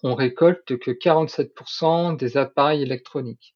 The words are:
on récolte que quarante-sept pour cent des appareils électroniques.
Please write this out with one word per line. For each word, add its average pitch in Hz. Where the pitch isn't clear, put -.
on 127
récolte 131
que 131
quarante-sept 156
pour -
cent 165
des 135
appareils 143
électroniques. 131